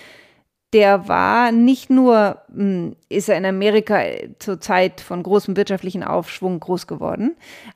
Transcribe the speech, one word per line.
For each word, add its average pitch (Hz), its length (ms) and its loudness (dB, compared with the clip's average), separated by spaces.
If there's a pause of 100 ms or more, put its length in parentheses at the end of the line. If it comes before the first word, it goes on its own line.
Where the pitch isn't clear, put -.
(760)
der 202 340 4
war 202 420 2
nicht 240 380 2
nur, 240 540 4 (120)
hm, 185 400 -4 (140)
ist 202 220 -2
er 180 80 2
in 185 80 -4
Amerika 202 560 0 (360)
zur 185 220 -8
Zeit 185 400 -2
von 175 220 -10
großem 190 340 0
wirtschaftlichen 190 460 -4
Aufschwung 175 580 -6
groß 175 260 -6
geworden, 208 500 -6 (380)